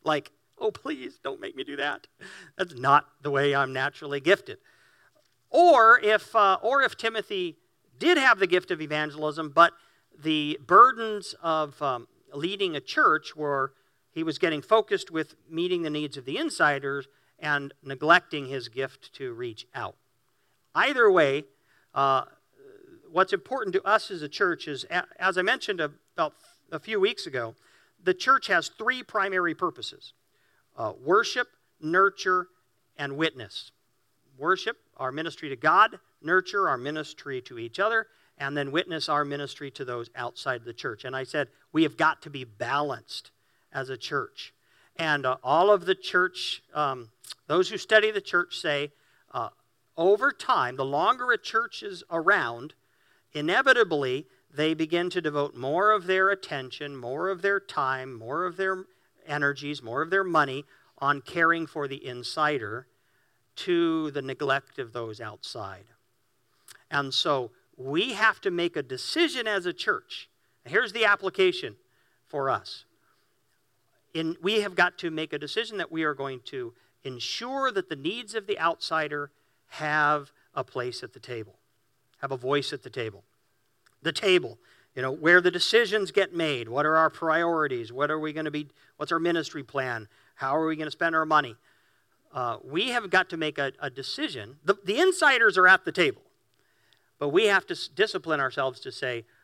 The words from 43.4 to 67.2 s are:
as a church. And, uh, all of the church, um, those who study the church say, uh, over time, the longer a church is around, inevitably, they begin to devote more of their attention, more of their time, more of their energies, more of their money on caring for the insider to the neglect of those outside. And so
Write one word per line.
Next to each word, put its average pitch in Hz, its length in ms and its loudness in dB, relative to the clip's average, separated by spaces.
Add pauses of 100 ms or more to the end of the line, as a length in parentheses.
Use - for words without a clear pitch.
as 135 160 -8
a 131 80 -8
church. - 560 -8 (440)
And, 151 280 0
uh, 127 180 0
all 160 280 4
of 185 160 4
the 190 80 2
church, - 680 -2 (120)
um, 131 340 -4 (380)
those 180 240 2
who 202 80 -6
study 214 320 4
the 208 100 -4
church - 380 -4
say, 147 340 -4 (400)
uh, 120 160 -6 (480)
over 208 360 4
time, 131 440 0
the 135 80 -2
longer 214 480 2
a 220 60 2
church - 440 -4
is 190 280 -12
around, 160 640 0 (580)
inevitably, 160 920 2 (280)
they 156 200 0
begin 165 360 -2
to 175 120 -4
devote 147 320 -2
more 156 380 2
of 196 140 0
their 190 220 2
attention, 143 680 -6
more 135 360 -6
of 185 100 -6
their 196 200 0
time, 131 520 -4
more 127 320 -6
of 175 140 -8
their 190 260 -4 (420)
energies, 143 560 -4
more 120 200 -4
of 160 80 -6
their 196 140 2
money 147 400 0 (340)
on 139 240 0
caring 165 440 0
for 143 220 -8
the 135 180 -12
insider 123 800 -4 (680)
to 165 560 0
the 143 120 -4
neglect 135 560 -4
of 120 140 -10
those 113 280 -10
outside. 104 640 -12 (1080)
And 139 220 -2
so 135 380 0 (260)